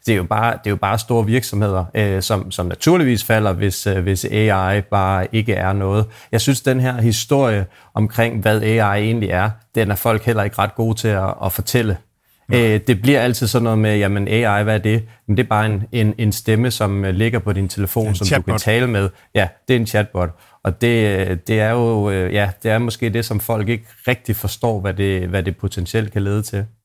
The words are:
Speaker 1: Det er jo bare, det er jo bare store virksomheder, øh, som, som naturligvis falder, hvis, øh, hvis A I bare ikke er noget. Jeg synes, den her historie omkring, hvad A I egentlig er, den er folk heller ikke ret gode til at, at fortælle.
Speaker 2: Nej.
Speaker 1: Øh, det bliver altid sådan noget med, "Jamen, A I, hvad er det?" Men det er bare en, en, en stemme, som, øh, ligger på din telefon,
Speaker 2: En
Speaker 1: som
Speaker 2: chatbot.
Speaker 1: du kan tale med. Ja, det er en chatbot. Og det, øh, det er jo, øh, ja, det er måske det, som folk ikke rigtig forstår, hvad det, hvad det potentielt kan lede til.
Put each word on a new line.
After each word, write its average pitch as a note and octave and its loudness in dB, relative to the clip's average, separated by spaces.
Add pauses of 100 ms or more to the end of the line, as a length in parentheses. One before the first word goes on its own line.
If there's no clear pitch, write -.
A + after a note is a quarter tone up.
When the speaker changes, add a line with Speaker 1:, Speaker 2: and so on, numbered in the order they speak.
Speaker 1:
Det A#2+ 0
er A2 4
jo F#2 0
bare, G#2+ 0
det - -6
er G#2+ -2
jo G2+ 0
bare G2+ 0
store A#2 0
virksomheder, G#2 0 (100)
øh, G2+ 0
som, F#2+ -4
som F2+ -4
naturligvis C3 2
falder, G#2+ 2
hvis, G2 -2
øh, G2 0
hvis F#2+ -2
A G2+ 2
I G#2 0
bare F#2+ 0
ikke A2 0
er F#2+ 0
noget. G2+ 0 (260)
Jeg A2+ 0
synes, C3+ 0
den C3 0
her B2+ -2
historie A2+ 2 (280)
omkring, A2+ 0
hvad G#2+ 2
A A2 -2 (300)
I G#2 0
egentlig A2 0
er, F#2 2 (260)
den G#2+ 2
er G2+ 0
folk A2 0
heller A2 0
ikke G2+ -4
ret G#2+ -2
gode A2+ 0
til - -4
at, F#2+ 0 (120)
at F#2 0
fortælle. A2 0 (520)
Speaker 2:
Nej. B2 2 (140)
Speaker 1:
Øh, G#2+ 2
det G#2 2
bliver C3 4
altid B2 0
sådan A#2 2
noget A2+ 2
med, G#2+ 2
"Jamen, G2+ 0
A G#2+ 2
I, G#2 0
hvad G#2+ 2
er G#2+ 2
det?" A2 0 (240)
Men G#2 2
det B2+ 2
er A#2 -2
bare G#2+ 2
en, G#2+ -2
en, A2 2
en G#2+ 2
stemme, A2+ 0
som, G2+ -2
øh, F#2+ 0
ligger A2 0
på F#2+ -2
din G2 -2
telefon, G#2+ -2
Speaker 2:
En G#2 0
Speaker 1:
som F#2+ -2
Speaker 2:
chatbot. F#2 0
Speaker 1:
du G2 -2
kan F2 0
tale A#2 2
med. G2+ 0 (260)
Ja, G2 4 (200)
det C3 4
er A#2+ 2
en A2+ 0
chatbot. G2 0 (340)
Og F#2+ -2
det, A2+ 2 (100)
øh, F2+ -2 (100)
det A2 0
er G#2+ 2
jo, A2+ 2
øh, F#2 0
ja, G2+ 0 (140)
det A2 0
er G#2+ 2
måske A#2 -2
det, A2+ -2
som G#2+ -2
folk G#2+ -2
ikke A2+ -4 (220)
rigtig G#3 -2
forstår, G#2+ -4
hvad F#2+ -2
det, F#2+ 0
hvad F#2 -2
det F#2 -4
potentielt G2+ -4
kan G#2 -2
lede G2+ -2
til. G#2 -6 (200)